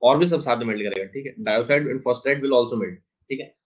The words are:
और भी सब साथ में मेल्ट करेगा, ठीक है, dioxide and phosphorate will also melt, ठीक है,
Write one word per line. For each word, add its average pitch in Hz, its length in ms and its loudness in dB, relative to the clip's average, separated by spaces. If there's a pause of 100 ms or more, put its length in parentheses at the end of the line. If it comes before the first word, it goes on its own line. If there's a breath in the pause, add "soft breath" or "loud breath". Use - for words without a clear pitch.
और 131 160 6
भी 175 80 4
सब 170 140 0
साथ 120 180 0
में 117 80 -6
मेल्ट 107 160 -4
करेगा, 98 300 -6
ठीक 139 140 -10
है, - 80 -14 (100)
dioxide 120 480 0
and 131 140 -6
phosphorate 135 380 0
will 135 160 2
also 120 220 -2
melt, 90 140 -8 (340)
ठीक 135 100 -8
है, 123 60 -12 (200)